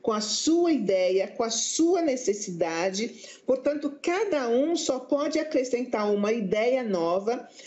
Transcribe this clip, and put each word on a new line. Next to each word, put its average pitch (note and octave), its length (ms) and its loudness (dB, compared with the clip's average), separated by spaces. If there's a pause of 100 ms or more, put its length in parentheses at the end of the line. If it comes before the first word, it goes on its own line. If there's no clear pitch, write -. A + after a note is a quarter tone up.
com - 100 -2
a G#3+ 120 0
sua E4 500 2
ideia, F#3+ 560 2
com - 140 -6
a A3+ 80 0
sua E4+ 500 2
necessidade. F#3+ 1500 -2
Portanto, C#4+ 560 -2
cada F4 460 0
um C#4 260 2
só C4 260 -2
pode D4 380 0
acrescentar B3 720 0
uma G3+ 220 2
ideia A3+ 500 2
nova G3 640 0 (200)